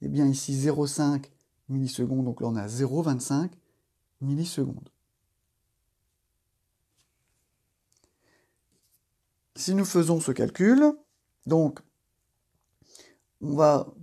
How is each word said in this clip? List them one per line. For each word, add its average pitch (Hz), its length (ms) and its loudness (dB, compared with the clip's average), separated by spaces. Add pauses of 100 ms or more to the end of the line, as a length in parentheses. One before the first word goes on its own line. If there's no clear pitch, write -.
eh - 60 -6
bien 143 180 2
ici 135 300 -2
zéro 143 320 0
cinq 143 440 -2 (360)
millisecondes, 131 580 -4
donc 120 160 -6
là 117 60 -4
on 117 80 -2
a 104 120 -6
zéro 131 360 -4
vingt-cinq 143 480 -2 (720)
millisecondes. 143 680 -6 (4000)
Si 185 200 -2
nous 196 100 2
faisons 170 340 2
ce 160 120 -2
calcul, 208 520 4 (600)
donc 160 340 2 (1600)
on 147 120 -6
va 147 500 4